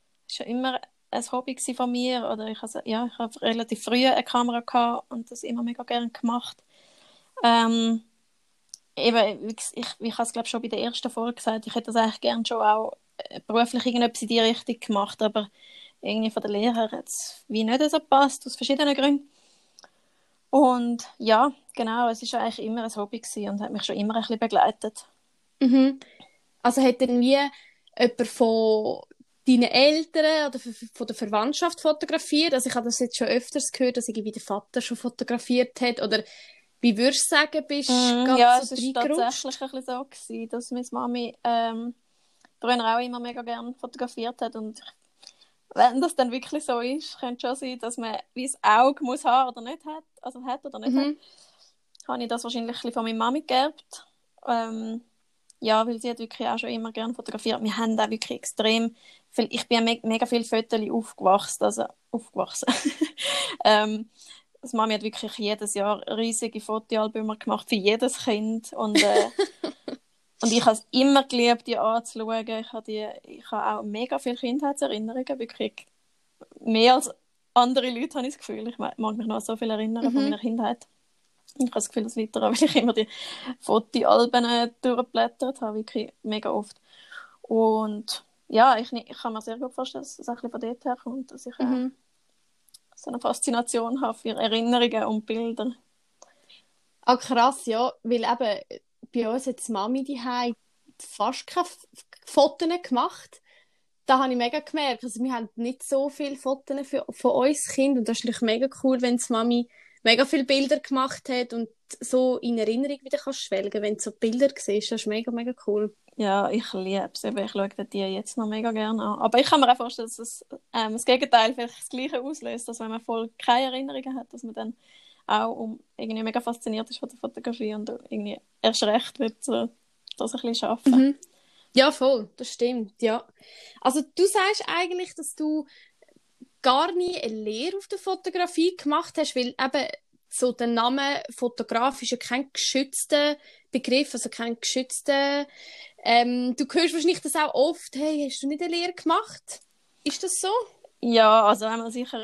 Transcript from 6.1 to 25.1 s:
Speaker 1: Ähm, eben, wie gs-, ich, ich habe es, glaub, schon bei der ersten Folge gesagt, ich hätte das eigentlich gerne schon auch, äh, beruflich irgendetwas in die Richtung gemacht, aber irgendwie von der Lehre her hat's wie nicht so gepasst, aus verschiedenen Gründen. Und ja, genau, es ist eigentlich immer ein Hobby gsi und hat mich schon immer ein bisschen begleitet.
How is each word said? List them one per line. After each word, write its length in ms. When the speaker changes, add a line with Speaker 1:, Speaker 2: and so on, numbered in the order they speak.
Speaker 1:
Ähm, 640
eben, 500
wie 80
gs-, 200
ich, 120
ich 180
habe 60
es, 100
glaub, 160
schon 120
bei 60
der 140
ersten 280
Folge 260
gesagt, 320
ich 80
hätte 180
das 20
eigentlich 240
gerne 260
schon 160
auch, 360
äh, 320
beruflich 380
irgendetwas 380
in 40
die 140
Richtung 400
gemacht, 400
aber 280
irgendwie 280
von 100
der 100
Lehre 220
her 180
hat's 560
wie 160
nicht 280
so 80
gepasst, 480
aus 80
verschiedenen 400
Gründen. 340
Und 580
ja, 340
genau, 340
es 120
ist 120
eigentlich 320
immer 180
ein 120
Hobby 240
gsi 300
und 120
hat 100
mich 120
schon 120
immer 200
ein 60
bisschen 180
begleitet. 640